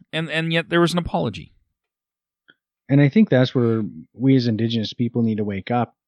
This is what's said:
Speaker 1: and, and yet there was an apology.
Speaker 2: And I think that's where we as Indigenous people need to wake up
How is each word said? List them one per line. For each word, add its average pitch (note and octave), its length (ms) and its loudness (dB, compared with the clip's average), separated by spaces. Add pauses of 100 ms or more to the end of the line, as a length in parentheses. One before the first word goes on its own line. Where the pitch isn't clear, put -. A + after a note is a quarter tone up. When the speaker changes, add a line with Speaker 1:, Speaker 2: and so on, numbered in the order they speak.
(120)
Speaker 1:
and, D#3+ 180 -6
and E3 220 -2
yet E3 160 -2
there E3+ 120 2
was E3 120 2
an F3 60 -2
apology. E3 540 -6 (1400)
Speaker 2:
And C#3 120 4
I C#3+ 80 6
think G#3+ 220 4
that's B2+ 240 2
where A2+ 280 0 (320)
we C3+ 220 2
as A#2+ 120 0
Indigenous A2+ 440 -2
people A#2+ 300 -2
need A2 140 0
to G#2+ 80 -4
wake G2 260 -6
up A#2+ 240 -2 (140)